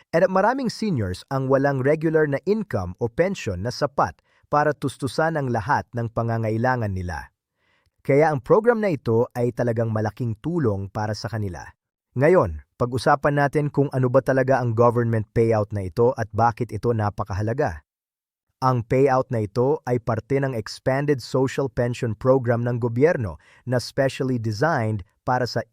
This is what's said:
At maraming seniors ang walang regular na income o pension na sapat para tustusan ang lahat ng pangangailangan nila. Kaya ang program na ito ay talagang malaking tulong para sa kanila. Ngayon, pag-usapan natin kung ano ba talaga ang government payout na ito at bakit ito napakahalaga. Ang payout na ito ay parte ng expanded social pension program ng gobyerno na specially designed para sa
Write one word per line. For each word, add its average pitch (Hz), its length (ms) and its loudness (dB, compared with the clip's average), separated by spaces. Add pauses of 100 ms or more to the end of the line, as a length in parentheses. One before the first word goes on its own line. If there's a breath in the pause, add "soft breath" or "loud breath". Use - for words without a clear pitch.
At 170 160 2
maraming 208 480 0
seniors 117 560 -4
ang 135 160 -2
walang 135 400 2
regular 156 400 2
na 139 240 -2
income 117 480 -4
o 120 80 -4
pension 117 560 -4
na 110 80 -4
sapat 139 480 -2 (320)
para 147 240 2
tustusan 156 640 -2
ang 135 160 -2
lahat 117 400 0
ng 117 160 -4
pangangailangan 113 800 -2
nila. 87 400 -6 (720)
Kaya 151 320 2
ang 135 80 -4
program 220 400 4
na 190 160 0
ito 117 400 0
ay 123 160 0
talagang 117 400 -2
malaking 107 480 -4
tulong 110 480 -2
para 107 240 -4
sa 104 160 -8
kanila. 95 320 -6 (560)
Ngayon, 127 560 2
pag-usapan 143 640 0
natin 147 320 0
kung 143 240 0
ano 127 160 0
ba 127 160 4
talaga 131 320 2
ang 120 160 -2
government 117 640 2
payout 113 320 2
na 101 160 -4
ito 120 320 2
at 110 160 -6
bakit 113 400 0
ito 110 240 -2
napakahalaga. 104 880 -4 (800)
Ang 127 240 2
payout 131 420 2
na 113 160 -2
ito 127 380 0
ay 123 160 -2
parte 123 400 -2
ng 135 160 -2
expanded 135 680 -2
social 135 460 -2
pension 120 480 -4
program 123 500 2
ng 120 160 -2
gobyerno 123 560 0 (300 soft breath)
na 123 100 0
specially 131 640 -2
designed 110 640 -2 (220)
para 127 160 0
sa 117 180 -4 (120)